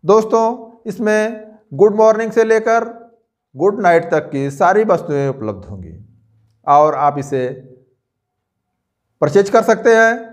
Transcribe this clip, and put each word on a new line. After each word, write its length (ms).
दोस्तों, 800
इसमें 720
गुड 200
मॉर्निंग 380
से 120
लेकर 400
गुड 260
नाइट 300
तक 200
की 200
सारी 340
वस्तुएं 440
उपलब्ध 360
होंगी 300
और 300
आप 220
इसे 280
परचेज 280
कर 140
सकते 320
हैं। 160